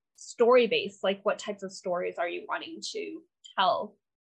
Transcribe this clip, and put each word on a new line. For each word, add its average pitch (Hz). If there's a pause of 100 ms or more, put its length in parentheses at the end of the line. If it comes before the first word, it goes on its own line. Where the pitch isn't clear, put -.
(160)
story-based, 226
like, 196
what 202
types 202
of 190
stories 180
are 175
you 175
wanting 165 (140)
to - (360)
tell 190 (260)